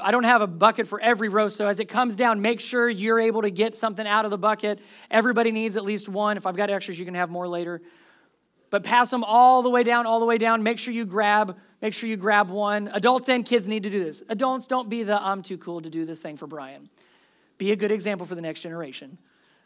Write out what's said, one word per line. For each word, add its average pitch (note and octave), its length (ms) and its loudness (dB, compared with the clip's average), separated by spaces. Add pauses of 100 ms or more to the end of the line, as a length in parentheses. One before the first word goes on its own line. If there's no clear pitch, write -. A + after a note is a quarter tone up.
I G3 100 0
don't A#3+ 120 4
have A#3 180 6
a G#3 60 0
bucket F#3+ 400 2
for G#3 140 -8
every A3 280 2
row. G#3 180 2
So G#3 200 -2
as G3+ 120 0
it G#3 100 -6
comes A#3 260 0
down, A3 260 2
make A3+ 180 0
sure A#3+ 300 0
you're A3 300 0
able A3+ 220 0
to G#3 80 0
get G#3+ 260 -2
something G#3+ 300 -4
out G#3+ 200 2
of G#3 60 -4
the G3+ 60 -2
bucket. G#3 420 0 (300)
Everybody A3+ 420 2
needs A3 240 -4
at G#3 80 -4
least G#3 240 -6
one. G#3 300 -2
If G3 80 -8
I've F#3 100 -4
got G3+ 140 -2
extras, F#3+ 300 -6
you F3+ 60 -10
can F3+ 100 -10
have F3 140 -2
more F3+ 180 -6
later. F3 340 -6 (880)
But G3+ 140 -2
pass A#3 260 4
them A#3+ 160 -2
all B3 360 8
the B3 80 2
way B3 140 4
down, A#3+ 220 2
all A3+ 160 2
the A#3 40 0
way A#3 120 2
down. A3+ 260 2
Make A3 160 0
sure A#3+ 140 -8
you A3+ 120 -4
grab, G#3 520 2 (240)
make G#3+ 120 -4
sure A#3 140 -8
you A3 80 -4
grab G3+ 340 4
one. G#3 440 -2
Adults B3 340 2
and B3 180 2
kids A3 220 0
need G#3+ 160 -4
to G#3 60 -4
do G3 120 -2
this. D#3 280 -8
Adults, B3+ 360 -2
don't B3+ 220 -2
be A#3 160 -4
the, G3+ 180 0
"I'm G3 200 -4
too F#3 160 -10
cool E3+ 240 -10
to D#3+ 80 -12
do D#3+ 160 -6
this D#3+ 140 -10
thing D3+ 180 -12
for D3+ 100 -14
Brian." C#3+ 400 -16 (680)
Be G3 160 0
a - 20 -4
good G3+ 160 -2
example F#3+ 340 -4
for F3 100 -10
the E3+ 60 -10
next D#3+ 200 -8
generation. D#3+ 560 -12 (480)